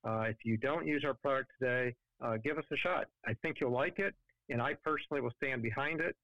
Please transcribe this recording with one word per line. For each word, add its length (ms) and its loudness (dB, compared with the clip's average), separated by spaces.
Uh, 220 0
if 160 -2
you 140 2
don't 280 0
use 200 2
our 80 2
product 360 0
today, 340 2
uh, 220 0
give 140 0
us 160 -6
a 40 0
shot. 280 0
I 160 -2
think 200 -2
you'll 100 2
like 280 0
it, 140 0
and 120 0
I 120 0
personally 380 0
will 200 -2
stand 200 0
behind 400 0
it. 220 0